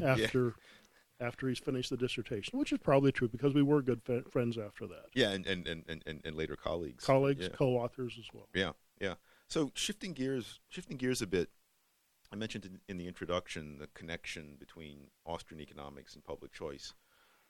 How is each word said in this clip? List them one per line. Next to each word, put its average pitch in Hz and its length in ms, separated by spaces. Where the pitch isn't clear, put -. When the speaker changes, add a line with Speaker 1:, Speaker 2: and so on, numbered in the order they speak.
Speaker 1:
Yeah. 135 160
Speaker 2:
after, 117 380
after 120 280
he's 123 100
finished 127 320
the - 60
dissertation," 120 640
which 302 140
is 285 60
probably 139 340
true 123 160
because 135 260
we 143 80
were 143 200
good 120 200
fe-, 127 280
friends 120 280
after 104 300
that. 82 260
Speaker 1:
Yeah, 120 160
and, 95 160
and, 90 200
and, 82 220
and, 82 180
and, 78 180
and 78 120
later 76 200
colleagues. 78 480
Speaker 2:
Colleagues, 139 380
Speaker 1:
Yeah. 92 60
Speaker 2:
co-authors 123 680
as 113 140
well. 110 220
Speaker 1:
Yeah, 92 180
yeah. 95 140
So 151 260
shifting - 380
gears, 131 560
shifting - 280
gears 127 260
a 110 40
bit, 87 240
I 104 40
mentioned 107 280
in, 95 240
in 95 100
the 87 80
introduction 85 720
the 76 100
connection 80 720
between 71 500
Austrian 82 360
economics 71 540
and 73 100
public 71 280
choice. 71 420